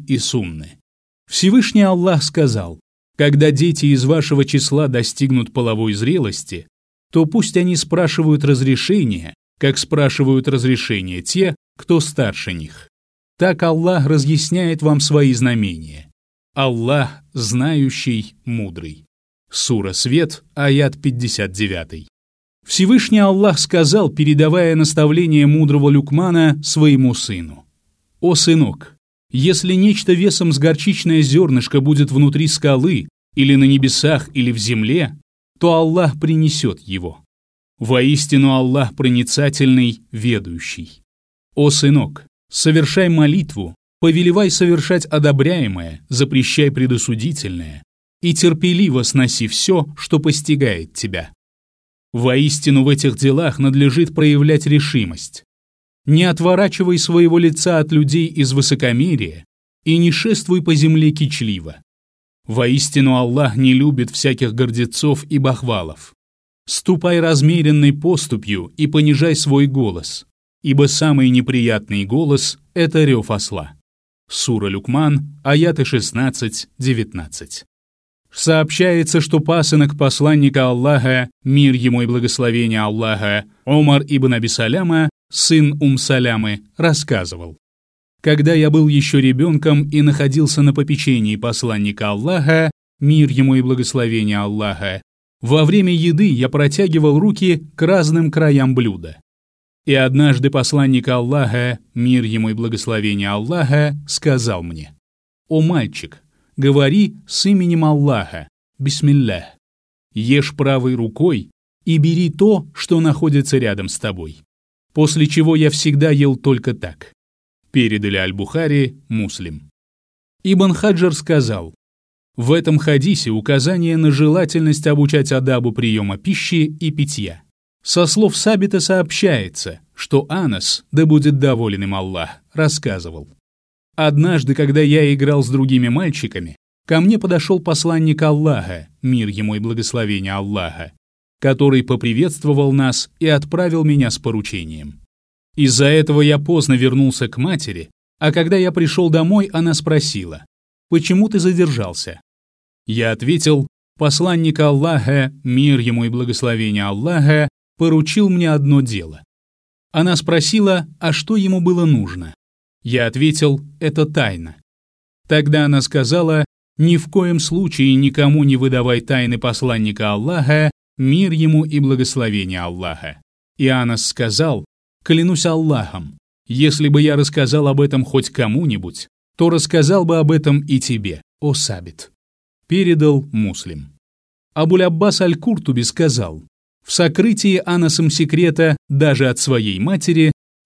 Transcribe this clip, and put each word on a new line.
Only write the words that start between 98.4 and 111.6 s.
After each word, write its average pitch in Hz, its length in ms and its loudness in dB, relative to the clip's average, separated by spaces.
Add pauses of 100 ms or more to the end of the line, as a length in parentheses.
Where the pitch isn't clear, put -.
блюда. 92 460 -4 (640)
И 143 80 2
однажды 135 560 2
посланник 135 580 0
Аллаха, 123 720 -2 (160)
мир 123 300 2
ему 110 260 -2
и 110 40 -4
благословение 107 760 -4
Аллаха, 143 640 -2 (120)
сказал 117 560 -2
мне: 80 320 -14 (540)
'О 160 120 0
мальчик, 156 640 -4 (340)
говори 143 580 2 (140)
с - 180 -4
именем 175 380 2
Аллаха, 135 640 -2 (300)
бисмиллях. 139 640 0 (720)
Ешь 139 420 0
правой 131 380 -2
рукой 120 560 -4 (340)